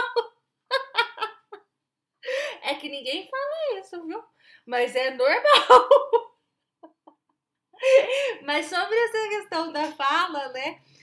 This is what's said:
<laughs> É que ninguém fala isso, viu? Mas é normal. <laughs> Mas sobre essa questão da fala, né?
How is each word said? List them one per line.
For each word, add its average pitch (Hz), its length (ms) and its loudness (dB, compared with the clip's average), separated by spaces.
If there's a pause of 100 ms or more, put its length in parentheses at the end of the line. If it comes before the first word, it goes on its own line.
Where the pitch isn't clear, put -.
(240)
<laughs> - 80 -14 (2250)
É 285 120 -4
que 294 120 -14
ninguém 277 400 -8
fala 571 520 -6
isso, 349 260 -16
viu? 392 180 -10 (420)
Mas 240 300 -2
é 262 140 -2
normal. 480 800 6 (1900)
<laughs> 523 640 2
Mas 302 240 -2
sobre 381 280 -2
essa 453 340 0
questão 339 420 -6
da 302 220 -4
fala, 285 560 -2
né? 269 320 -10 (220)